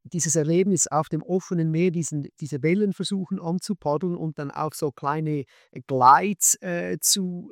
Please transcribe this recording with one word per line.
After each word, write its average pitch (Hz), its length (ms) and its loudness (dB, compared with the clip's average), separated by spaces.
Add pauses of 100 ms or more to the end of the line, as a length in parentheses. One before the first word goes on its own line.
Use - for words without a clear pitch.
dieses - 320 -4
Erlebnis 170 520 2
auf 151 220 -2
dem 156 140 -4
offenen 170 480 -2
Meer, 170 180 2
diesen, 151 380 -4 (120)
diese 143 240 -6
Wellen 196 280 2
versuchen 190 480 -4
anzupaddeln 175 760 -4
und 160 220 -6
dann 143 140 -8
auch 151 220 -6
so 151 180 -4
kleine 151 540 -4 (420)
Glides, 143 760 6
äh, 180 380 -6
zu 180 520 -2